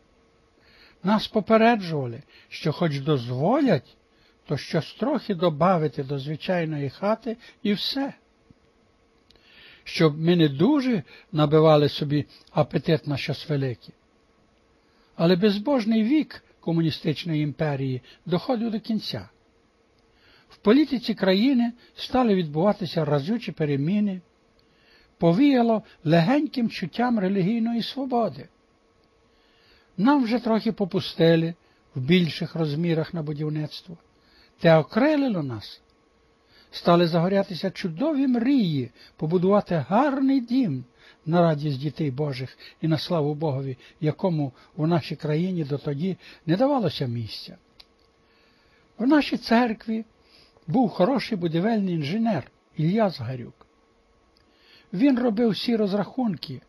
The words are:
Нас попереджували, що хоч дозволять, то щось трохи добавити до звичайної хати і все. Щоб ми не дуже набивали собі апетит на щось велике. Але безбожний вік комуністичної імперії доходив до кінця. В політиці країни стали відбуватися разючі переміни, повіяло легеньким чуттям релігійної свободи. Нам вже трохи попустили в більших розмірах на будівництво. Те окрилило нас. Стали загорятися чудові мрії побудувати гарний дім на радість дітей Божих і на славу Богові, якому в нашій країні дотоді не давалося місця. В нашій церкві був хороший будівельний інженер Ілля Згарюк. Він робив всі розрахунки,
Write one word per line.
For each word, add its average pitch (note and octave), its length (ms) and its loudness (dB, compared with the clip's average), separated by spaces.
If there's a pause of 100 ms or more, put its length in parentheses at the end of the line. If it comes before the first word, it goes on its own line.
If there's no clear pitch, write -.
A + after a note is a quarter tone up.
(1040)
Нас G#3 240 0
попереджували, F#3 960 0 (260)
що - 240 -4
хоч D3+ 260 -2
дозволять, D3 1000 0 (480)
то C#3+ 120 -4
щось - 360 -4
трохи A3 420 -4
добавити D#3+ 680 0
до C#3 160 -6
звичайної D#3 720 -4
хати A3+ 480 -4 (260)
і G#3 100 0
все. C4+ 400 -4 (1700)
Щоб D#3 360 0
ми E3+ 160 4
не D#3+ 120 6
дуже A3+ 560 2 (280)
набивали D3+ 580 6
собі D3 360 -2 (260)
апетит D#3 560 0
на C#3+ 100 -4
щось - 320 -8
велике. C3+ 420 -4 (1200)
Але F3 200 2
безбожний G#3+ 680 2
вік C#4 400 0 (160)
комуністичної D#3+ 840 -2
імперії C3+ 580 -4 (240)
доходив G#3+ 460 -2
до G#3+ 80 -4
кінця. C#3+ 500 -6 (1200)
В - 80 -20
політиці B3 560 2
країни A#3 600 2 (220)
стали A#3+ 400 0
відбуватися E3 720 0
разючі D3+ 460 -2
переміни, F3 720 -2 (960)
повіяло A#3 680 4 (200)
легеньким A3+ 640 2
чуттям A#3 500 -2
релігійної G#3+ 600 0
свободи. A#3+ 680 -4 (1500)
Нам C4+ 260 4
вже A#3 160 0
трохи A3 320 0
попустили E3 840 0 (400)
в C3 60 -4
більших E3 540 0
розмірах D#3+ 580 -2
на E3 100 -6
будівництво. D3+ 720 -6 (640)
Те D#3+ 180 8
окрилило B3 640 2
нас. A#2 380 -10 (880)
Стали F3 360 2
загорятися F3+ 640 0
чудові C4+ 560 -2
мрії A3+ 640 0 (240)
побудувати F3 760 0
гарний C4+ 520 2
дім A#3 420 -2 (420)
на E3+ 160 2
радість D3+ 380 0
дітей D3 320 -4
Божих C3+ 460 -6 (240)
і E3 60 -2
на D#3+ 100 2
славу D3+ 380 -2
Богові, C#3 420 -4 (240)
якому D3+ 520 0 (220)
в D#3 120 0
нашій E3 280 0
країні D#3+ 480 -2
дотоді D3 540 -4 (280)
не D#3+ 100 2
давалося A3+ 520 0
місця. A#2 500 -10 (1400)
В A3 100 -2
нашій C#4+ 300 2
церкві A3+ 680 -2 (640)
був G#3 220 2
хороший F3+ 480 0
будівельний F3+ 580 -2
інженер F3 560 -2 (260)
Ілля F#3+ 320 2
Згарюк. B2 580 -10 (1300)
Він A#3+ 260 4
робив A#3+ 300 2
всі A3+ 260 0
розрахунки, G3+ 920 -2